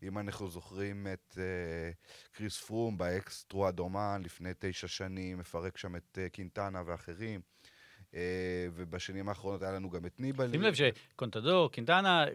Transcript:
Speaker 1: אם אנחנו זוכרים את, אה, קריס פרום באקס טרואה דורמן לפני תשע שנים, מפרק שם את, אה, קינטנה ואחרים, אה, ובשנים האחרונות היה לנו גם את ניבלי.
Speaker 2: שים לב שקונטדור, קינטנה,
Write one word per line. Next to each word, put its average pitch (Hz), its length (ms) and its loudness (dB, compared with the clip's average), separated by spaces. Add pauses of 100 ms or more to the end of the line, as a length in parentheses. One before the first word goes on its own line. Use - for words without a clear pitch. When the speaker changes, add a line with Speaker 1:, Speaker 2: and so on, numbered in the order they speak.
Speaker 1:
אם 95 140 -4
אנחנו 101 320 -4
זוכרים 98 640 -6
את, - 260 -12
אה, 85 520 -2 (400)
קריס 107 260 -6
פרום 113 400 0
באקס 90 460 -2
טרואה 98 280 2
דורמן 95 540 0
לפני 87 240 -8 (100)
תשע 92 280 -2
שנים, 92 500 -4
מפרק 87 400 -4
שם 90 180 -6
את, - 260 -12
אה, 90 80 -2
קינטנה 95 560 -4
ואחרים, 90 560 -6 (720)
אה, 82 60 -6 (540)
ובשנים 90 560 -4
האחרונות 98 320 -2
היה 95 100 -2
לנו 95 180 -4
גם 87 160 -4
את 90 140 -10
ניבלי. 131 320 0
Speaker 2:
שים 151 100 4
לב 214 120 6
שקונטדור, 131 960 4
קינטנה, 170 640 8